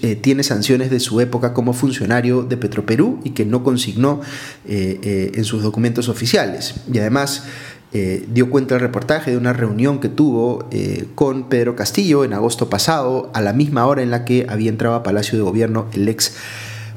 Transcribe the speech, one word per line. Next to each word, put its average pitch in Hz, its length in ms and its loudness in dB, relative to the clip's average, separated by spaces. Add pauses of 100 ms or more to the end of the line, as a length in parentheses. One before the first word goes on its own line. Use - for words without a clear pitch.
eh, 110 100 0
tiene 135 300 2
sanciones 127 480 2
de 123 80 2
su 117 200 0
época 123 340 0
como 123 180 2
funcionario 123 720 2
de 123 120 -2
Petroperú 113 680 0
y 139 60 -6
que 110 140 0
no 123 200 0
consignó, 127 560 0 (440)
eh, 95 380 -2
eh, 98 320 -2
en 113 80 0
sus 107 220 -2
documentos 117 440 0
oficiales. - 680 0 (180)
Y 113 80 2
además, 135 420 0 (500)
eh, 95 380 -2
dio 123 200 4
cuenta 135 240 2
el 123 80 2
reportaje 123 480 -2
de 123 80 2
una 123 160 0
reunión 120 440 0
que - 120 -2
tuvo, 123 600 2
eh, 101 440 -4
con 131 340 0
Pedro 120 260 2
Castillo 143 480 2
en 117 120 0
agosto 113 340 0
pasado, 131 640 0
a 120 80 -2
la 101 140 2
misma 139 320 4
hora 139 160 4
en 120 80 0
la 120 160 -2
que 123 220 2
había 110 200 0
entrado 113 260 0
a 120 80 -2
Palacio 104 360 0
de 107 60 2
Gobierno 110 500 0
el 101 140 0
ex - 260 -2 (640)